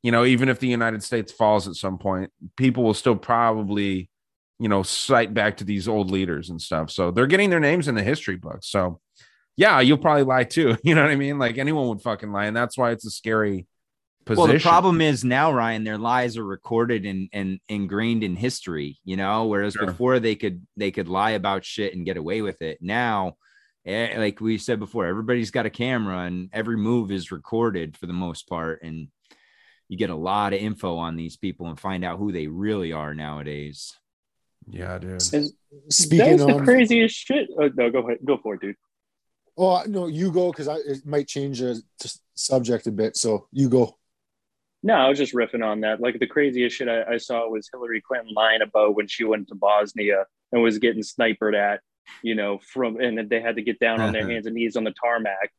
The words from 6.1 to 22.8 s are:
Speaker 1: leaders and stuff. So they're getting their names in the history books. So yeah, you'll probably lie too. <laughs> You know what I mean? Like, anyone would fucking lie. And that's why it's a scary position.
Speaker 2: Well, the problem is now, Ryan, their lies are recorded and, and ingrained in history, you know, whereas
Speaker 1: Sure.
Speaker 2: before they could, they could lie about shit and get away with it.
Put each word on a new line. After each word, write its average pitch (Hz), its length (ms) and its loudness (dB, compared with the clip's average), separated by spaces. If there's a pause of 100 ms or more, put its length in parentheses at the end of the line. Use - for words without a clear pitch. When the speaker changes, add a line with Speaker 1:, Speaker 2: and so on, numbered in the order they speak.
Speaker 1:
leaders 87 400 -2
and 82 100 -10
stuff. 80 300 -4
So 87 200 -2
they're 117 160 4
getting 190 220 4
their 170 120 4
names 151 280 2
in 123 60 -2
the 107 80 0
history 104 340 -2
books. 87 320 -12
So 90 320 -2 (560)
yeah, 180 240 6
you'll 254 180 6
probably 147 260 4
lie 127 200 2
too. 127 360 2
<laughs> - 40 -16
You 160 100 4
know 156 80 6
what 151 80 6
I 139 60 2
mean? 143 220 -2
Like, 120 180 0
anyone 139 320 0
would 107 140 -4
fucking 107 280 -6
lie. 101 140 -2
And 107 120 -2
that's 120 220 -2
why 120 140 2
it's 113 140 -6
a 101 40 -10
scary 104 560 0 (580)
position. - 240 4
Speaker 2:
Well, 156 40 8
the 156 80 6
problem 175 420 6
is 135 220 2
now, 139 280 4
Ryan, 113 320 0
their 107 140 -4
lies 120 400 0
are 110 60 -6
recorded 113 600 0
and, 95 280 -6
and 95 260 -4 (100)
ingrained 107 540 -2
in 90 140 -4
history, 82 680 -6
you 92 120 -6
know, 104 300 0
whereas 104 280 0
Speaker 1:
Sure. 104 120 -4
Speaker 2:
before 123 340 0
they 110 160 0
could, 92 280 -6 (120)
they 101 160 -2
could 92 160 -6
lie 101 240 0
about 98 340 -2
shit 101 280 -6
and 87 120 -8
get 90 100 -6
away 87 240 -4
with 98 220 -6
it. 80 180 -10